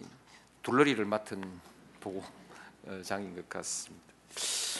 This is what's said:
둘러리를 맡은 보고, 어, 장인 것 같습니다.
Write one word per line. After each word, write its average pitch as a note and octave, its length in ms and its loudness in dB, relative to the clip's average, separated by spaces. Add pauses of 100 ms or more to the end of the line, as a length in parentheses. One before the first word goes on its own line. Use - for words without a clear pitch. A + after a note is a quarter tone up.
(640)
둘러리를 B2+ 420 8
맡은 G2+ 380 0 (560)
보고, F#2+ 240 -6 (640)
어, F#2+ 180 -8
장인 G2 320 -4
것 F2+ 140 -10
같습니다. - 560 -6 (760)